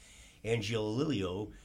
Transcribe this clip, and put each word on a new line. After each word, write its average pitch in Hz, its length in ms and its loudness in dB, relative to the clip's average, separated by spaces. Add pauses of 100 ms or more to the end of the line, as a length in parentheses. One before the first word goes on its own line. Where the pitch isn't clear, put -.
(460)
Angiolillo 107 1080 2 (140)